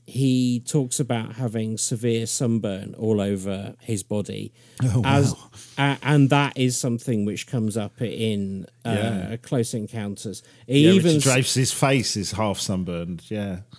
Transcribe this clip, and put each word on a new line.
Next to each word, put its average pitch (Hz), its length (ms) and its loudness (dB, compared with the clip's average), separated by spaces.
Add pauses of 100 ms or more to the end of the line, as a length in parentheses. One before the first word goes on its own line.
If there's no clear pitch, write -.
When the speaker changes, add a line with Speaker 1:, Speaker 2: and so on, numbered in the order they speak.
Speaker 1:
he 127 600 0
talks 135 320 0
about 117 380 -2
having 110 420 -4
severe 113 480 0
sunburn 104 720 -2
all 110 220 2
over 101 600 -4
his 107 220 -4
body. 104 500 -6 (300)
Speaker 2:
Oh, 123 220 2
Speaker 1:
As, 139 280 4
Speaker 2:
wow. - 180 -14 (280)
Speaker 1:
a-, 139 240 2
and 139 280 4
that 143 280 2
is 127 180 0
something 117 480 -2
which 101 220 -6
comes 110 300 -2
up 104 260 -6
in, 101 640 -4 (180)
uh, 117 60 -4 (400)
Speaker 2:
Yeah. 113 60 -6
Speaker 1:
Close 120 360 -2
Encounters. 107 680 -8 (240)
He 139 200 4
Speaker 2:
Yeah, 180 80 10
Speaker 1:
even 170 200 6
Speaker 2:
Richard 139 160 4
Speaker 1:
s- 127 60 6 (200)
Speaker 2:
Dreyfuss's 127 160 2
face 135 440 2
is 98 160 -4
half 101 260 -2
sunburned, 87 720 -6
yeah. 101 300 -6 (180)